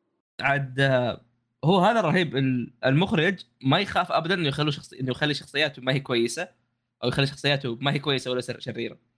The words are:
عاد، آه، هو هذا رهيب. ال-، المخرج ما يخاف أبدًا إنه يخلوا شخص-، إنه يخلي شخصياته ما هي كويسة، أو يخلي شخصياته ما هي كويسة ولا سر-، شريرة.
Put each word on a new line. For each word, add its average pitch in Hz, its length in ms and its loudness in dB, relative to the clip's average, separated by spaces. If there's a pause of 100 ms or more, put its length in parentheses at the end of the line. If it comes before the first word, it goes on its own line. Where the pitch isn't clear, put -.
(420)
عاد، 135 380 0
آه، 127 420 2 (440)
هو 185 140 6
هذا 220 220 4
رهيب. 160 360 0
ال-، 131 360 0 (120)
المخرج 175 540 2 (220)
ما 135 180 4
يخاف 180 320 -2
أبدًا 160 220 0
إنه 175 140 0
يخلوا 147 240 0
شخص-، - 280 -12
إنه 131 120 -2
يخلي 147 220 -2
شخصياته 143 480 -4
ما 127 120 0
هي 139 60 0
كويسة، 127 480 -2 (560)
أو 120 60 0
يخلي 139 180 0
شخصياته 139 540 -2
ما 139 120 0
هي 147 60 -2
كويسة 135 320 -2
ولا 127 100 -2
سر-، - 180 -10
شريرة. 117 380 -8 (200)